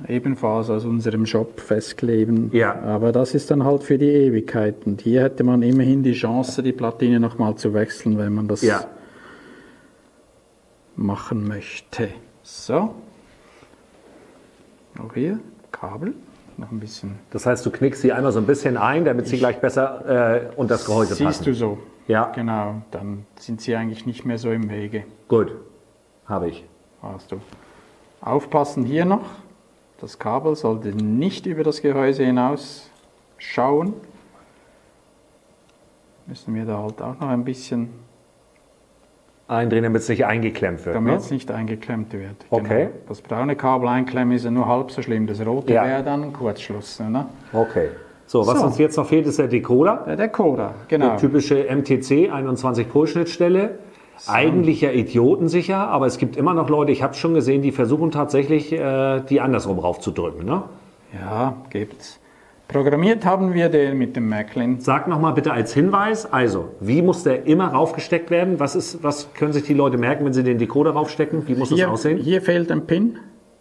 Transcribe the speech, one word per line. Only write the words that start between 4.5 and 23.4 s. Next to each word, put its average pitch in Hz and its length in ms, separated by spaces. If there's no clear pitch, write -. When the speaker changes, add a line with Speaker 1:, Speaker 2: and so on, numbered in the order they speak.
Speaker 1:
Und 101 160
hier 120 220
hätte 135 200
man 123 180
immerhin 131 420
die 127 100
Chance, 120 500
die 127 100
Platine 120 460
noch 113 180
mal 107 180
zu 107 180
wechseln, 107 440
wenn 104 160
man 107 140
das 104 160
Speaker 2:
Ja. 101 220
Speaker 1:
machen 104 520
möchte. 104 640
So. - 540
Auch 113 140
hier 170 260
Kabel. 156 440
Noch 107 140
ein 113 80
bisschen. 101 400
Speaker 2:
Das - 160
heißt, 123 220
du - 20
knickst 131 320
sie 123 100
einmal 127 200
so 107 80
ein 107 80
bisschen 143 300
ein, 135 280
damit 123 220
sie 120 80
Speaker 1:
Ich 123 60
Speaker 2:
gleich 123 200
besser, 123 880
äh, - 60
unter 120 180
das 110 140
Gehäuse 107 260
Speaker 1:
Siehst - 140
Speaker 2:
passen. - 180
Speaker 1:
du 139 80
so. 113 240
Speaker 2:
Ja. 113 260
Speaker 1:
Genau, 110 560
dann 101 460
sind 113 260